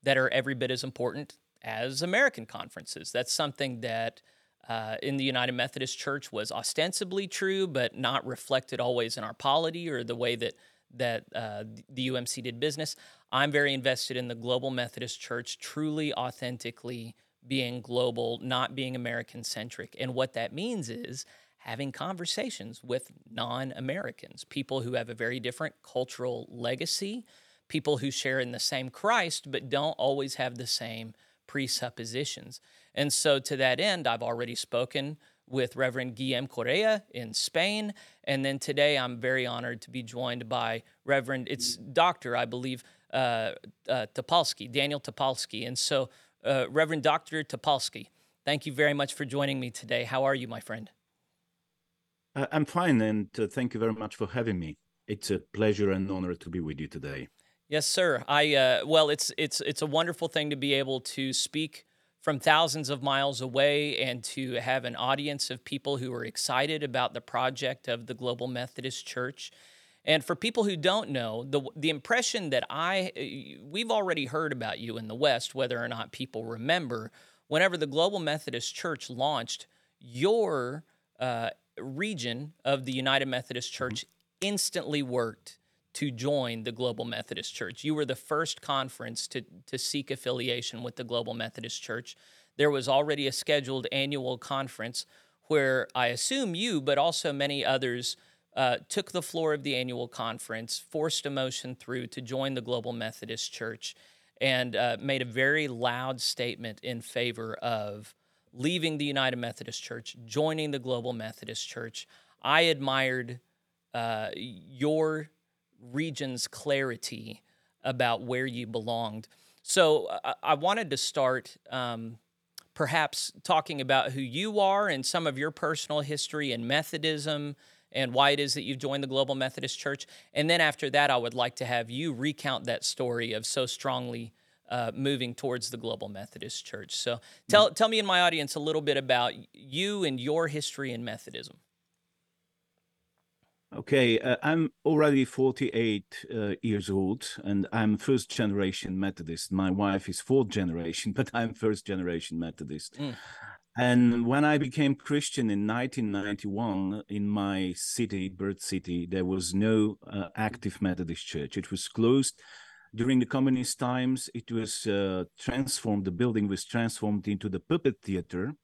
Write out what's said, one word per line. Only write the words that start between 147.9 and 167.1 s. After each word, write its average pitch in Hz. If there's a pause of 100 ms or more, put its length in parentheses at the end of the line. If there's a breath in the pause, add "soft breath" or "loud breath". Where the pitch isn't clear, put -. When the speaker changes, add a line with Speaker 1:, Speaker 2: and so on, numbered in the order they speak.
Speaker 2:
first 127
generation 98
Methodist. 85
My 95
wife 98
is -
fourth 131
generation, 85
<laughs> 95
but 131
I'm 117
first 107
generation 87
Methodist. 78
Speaker 1:
Mm. 139 (640 loud breath)
Speaker 2:
And 120
when 139
I 151
became 139
Christian 135
in 101
nineteen 120
ninety-one, 101
in 101
my 98
city, 98
birth 95
city, 87
there 90
was 90
no, 107 (100)
uh, 98
active 104
Methodist 87
church. 71
It -
was -
closed. 123 (560 loud breath)
During 127
the 120
communist 131
times, 127
it 117
was, 110
uh, 98 (140)
transformed, 113
the 95
building 107
was 98
transformed 110